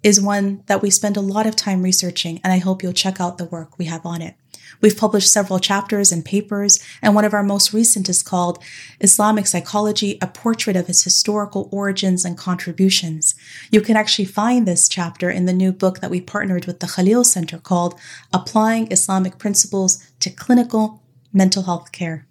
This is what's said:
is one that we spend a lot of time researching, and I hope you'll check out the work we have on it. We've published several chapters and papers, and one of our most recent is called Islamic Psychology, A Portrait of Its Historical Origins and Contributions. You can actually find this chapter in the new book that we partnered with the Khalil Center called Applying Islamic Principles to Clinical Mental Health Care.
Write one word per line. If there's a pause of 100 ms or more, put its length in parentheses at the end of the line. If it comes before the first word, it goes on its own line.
is
one
that
we
spend
a
lot
of
time
researching,
and
I
hope
you'll
check
out
the
work
we
have
on
it. (440)
We've
published
several
chapters
and
papers, (180)
and
one
of
our
most
recent
is
called (360)
Islamic
Psychology,
A
Portrait
of
Its
Historical
Origins
and
Contributions. (380)
You
can
actually
find
this
chapter
in
the
new
book
that
we
partnered
with
the
Khalil
Center
called (320)
Applying
Islamic
Principles (140)
to
Clinical (320)
Mental
Health
Care.